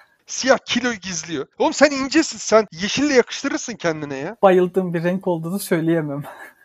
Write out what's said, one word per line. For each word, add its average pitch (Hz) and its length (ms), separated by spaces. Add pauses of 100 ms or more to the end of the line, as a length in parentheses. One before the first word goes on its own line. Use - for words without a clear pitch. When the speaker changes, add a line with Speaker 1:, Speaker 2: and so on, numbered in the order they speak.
Speaker 1:
<laughs> - 180
Speaker 2:
Siyah 247 400
kiloyu 240 300
gizliyor. 170 500 (120)
Oğlum 214 140
sen 294 180
incesin. 269 480
Sen 214 340
yeşille 254 420
yakıştırırsın 269 600
kendine 151 420
ya. 165 260
Speaker 1:
Bayıldığım 185 520
bir 170 100
renk 185 220
olduğunu 170 320
söyleyemem. 160 640 (420)